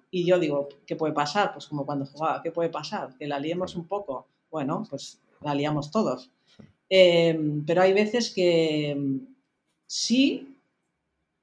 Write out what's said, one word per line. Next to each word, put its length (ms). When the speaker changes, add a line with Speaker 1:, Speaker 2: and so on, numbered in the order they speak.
Speaker 1:
Y 140
yo 140
digo, 300
"¿Qué 100
puede 160
pasar?". 400
Pues 140
como 200
cuando 200
jugaba, 360
"¿Qué 100
puede 180
pasar? 480
Que 80
la 120
liemos 340
Speaker 2:
Claro. 100
Speaker 1:
un 60
poco". 380
Bueno, 380
pues 320
la 140
liamos 360
todos. 400
Speaker 2:
Sí. 60
Speaker 1:
Em, 800
pero 160
hay 100
veces 400
que, 580
em, 360
sí, 680